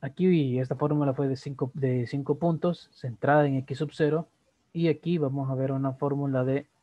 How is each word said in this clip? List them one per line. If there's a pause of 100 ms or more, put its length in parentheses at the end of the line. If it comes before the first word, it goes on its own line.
aquí
esta
fórmula
fue
de
cinco,
de
cinco
puntos,
centrada
en
x
sub
cero, (460)
y
aquí
vamos
a
ver
una
fórmula
de (160)